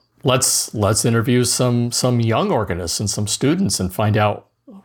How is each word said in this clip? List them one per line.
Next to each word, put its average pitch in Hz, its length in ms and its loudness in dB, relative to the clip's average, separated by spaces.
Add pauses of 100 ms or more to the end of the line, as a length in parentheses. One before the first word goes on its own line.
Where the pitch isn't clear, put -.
(220)
let's, - 500 0
let's 107 320 2
interview 120 380 2
some, 120 480 0
some 123 300 0
young 120 320 0
organists 95 480 -4
and 104 100 -2
some 107 160 -4
students 143 540 0
and 92 120 -2
find 107 240 0
out 104 300 0 (380)